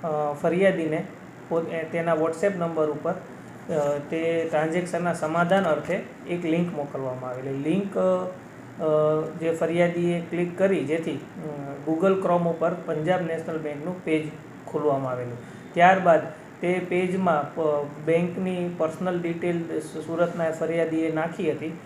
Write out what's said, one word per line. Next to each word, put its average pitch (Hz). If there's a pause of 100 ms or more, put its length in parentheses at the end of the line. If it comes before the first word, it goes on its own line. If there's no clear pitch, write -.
અ, 151 (100)
ફરિયાદીને 170 (440)
પોત-, 165
એ, 165
તેના 170
WhatsApp 165
નંબર 165
ઉપર, 151
અ, - (320)
તે 165
ટ્રાન્ઝેક્શનના 170
સમાધાન 170
અર્થે 156 (360)
એક 175
લિંક 170
મોકલવામાં 131
આવેલી. 135
લિંક, 196
અ, 185 (520)
જે 165
ફરિયાદીએ 175
ક્લિક 175
કરી, 185
જેથી, 156
અ, 143
Google 185
Chrome 175
ઉપર 165 (160)
પંજાબ 170
નેશનલ 165
બેંકનું 156
પેજ 156 (380)
ખોલવામાં 135
આવેલું. 120 (360)
ત્યારબાદ 175 (400)
તે 180
પેજમાં 180
પ-, 147 (200)
બેંકની 175
પર્સનલ 175
ડિટેલ 170
સુ-, 156
સુરતના 165
ફરિયાદીએ 160
નાખી 165
હતી 151